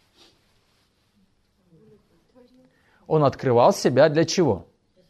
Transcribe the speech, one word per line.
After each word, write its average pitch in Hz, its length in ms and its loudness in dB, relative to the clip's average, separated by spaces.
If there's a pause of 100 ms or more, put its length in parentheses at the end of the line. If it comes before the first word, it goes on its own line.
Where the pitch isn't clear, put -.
(3000)
Он 156 160 0
открывал 131 500 2
себя 143 360 0
для 151 140 -2
чего? 139 420 -4 (440)